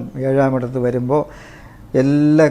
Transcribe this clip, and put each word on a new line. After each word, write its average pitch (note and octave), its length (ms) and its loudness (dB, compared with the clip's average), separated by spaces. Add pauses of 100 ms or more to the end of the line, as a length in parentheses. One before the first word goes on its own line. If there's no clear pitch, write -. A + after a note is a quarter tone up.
(280)
ഏഴാമിടത്ത് C3 500 0
വരുമ്പോൾ B2 440 -2 (800)
എല്ലാ D3 480 4